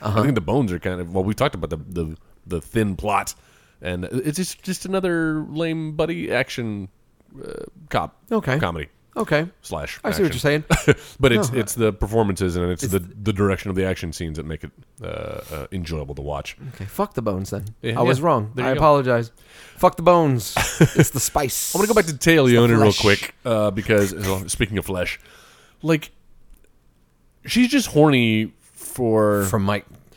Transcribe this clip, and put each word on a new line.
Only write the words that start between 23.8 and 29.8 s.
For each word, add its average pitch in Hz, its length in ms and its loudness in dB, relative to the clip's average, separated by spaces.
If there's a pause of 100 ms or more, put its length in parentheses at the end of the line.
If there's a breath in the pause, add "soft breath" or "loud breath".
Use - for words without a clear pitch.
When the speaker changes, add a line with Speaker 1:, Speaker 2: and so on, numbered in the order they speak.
Speaker 2:
well, 95 320 -4
speaking 101 300 -2
of 90 80 -2
flesh, 90 340 -4 (600 soft breath)
like, 151 300 -2 (1300)
she's 240 240 2
just 269 180 0
horny 123 720 4
for 107 840 0
Speaker 1:
For 101 140 0
Mike. 101 260 0 (320 soft breath)